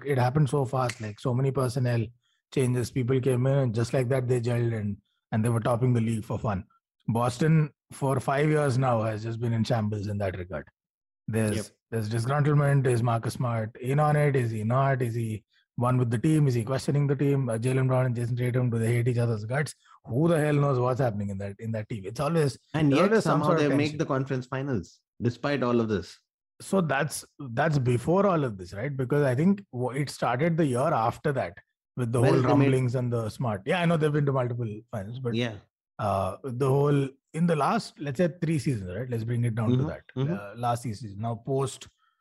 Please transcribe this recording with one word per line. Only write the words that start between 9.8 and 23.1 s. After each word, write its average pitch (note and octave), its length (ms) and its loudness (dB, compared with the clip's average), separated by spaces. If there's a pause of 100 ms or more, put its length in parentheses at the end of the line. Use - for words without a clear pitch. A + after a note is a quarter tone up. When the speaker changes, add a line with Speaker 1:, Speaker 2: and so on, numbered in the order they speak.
Speaker 1:
in G2+ 100 -6
that F#2+ 200 -4
regard. F2 260 -10 (640)
There's, A2 280 0
Speaker 2:
Yep. G#2 100 -6 (240)
Speaker 1:
there's A2+ 180 -4
disgruntlement. C#3 800 2
Is A#2+ 160 2
Marcus A#2 320 0
Smart A2+ 460 -4
in C3+ 200 -2
on D3+ 160 4
it? D3 200 4
Is A#2+ 140 0
he A2 140 -4
not? C3 380 2
Is A#2 120 -2
he A2 280 -4 (340)
one B2 220 2
with B2 120 2
the A#2 80 0
team? D#3 300 4
Is B2 60 2
he A#2 100 0
questioning C#3 420 0
the C#3 100 0
team? C#3 320 0
Uh, A2+ 100 -2
Jaylen C3 300 2
Brown B2+ 180 2
and B2 100 0
Jason A#2+ 200 -2
Tatum, B2 340 0
do A2+ 80 -2
they A2+ 140 2
hate A#2+ 160 2
each A#2+ 100 0
other's A#2 260 0
guts? C3+ 300 -4 (300)
Who D3 240 0
the E3+ 100 4
hell D3 160 2
knows C#3+ 240 2
what's B2 220 0
happening G#2 300 0
in G2 80 -8
that, G2 200 -8
in A2 140 -8
that G#2+ 160 -6
team? F#2+ 180 -8
It's A2+ 140 -10
always, D3 380 0 (160)
Speaker 2:
And D3+ 180 4
Speaker 1:
there's C#3 80 4
Speaker 2:
yet F#3 100 4